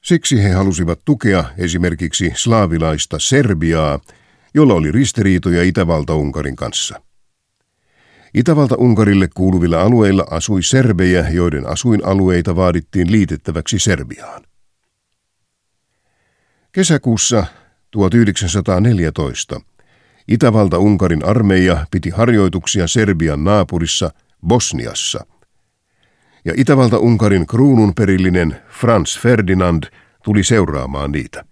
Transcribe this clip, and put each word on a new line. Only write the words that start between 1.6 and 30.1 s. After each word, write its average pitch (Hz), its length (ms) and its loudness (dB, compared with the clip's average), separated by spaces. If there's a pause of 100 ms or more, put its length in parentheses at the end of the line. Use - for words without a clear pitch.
slaavilaista 82 840 -2
Serbiaa, 80 800 0 (540)
jolla 143 200 4
oli 80 180 0
ristiriitoja 95 720 0
Itävalta-Unkarin 78 920 -2
kanssa. - 460 -8 (1300)
Itävalta-Unkarille 117 1000 2
kuuluvilla 87 480 0
alueilla 101 480 2
asui 90 320 -4
serbejä, 92 680 2
joiden 85 380 -2
asuinalueita 92 920 0
vaadittiin 90 560 0
liitettäväksi 85 680 -2
Serbiaan. 69 640 -6 (2250)
Kesäkuussa 120 760 0 (440)
tuhat 113 240 0
yhdeksänsataaneljätoista 92 1500 0 (680)
Itävalta-Unkarin 98 960 2
armeija 92 680 2
piti 82 200 -4
harjoituksia 95 760 0
Serbian 82 560 0
naapurissa 87 680 -2 (360)
Bosniassa, 73 800 -4 (1160)
ja 82 120 -4
Itävalta-Unkarin 113 920 2
kruununperillinen 98 1120 2 (200)
Franz 113 380 0
Ferdinand 92 680 0 (400)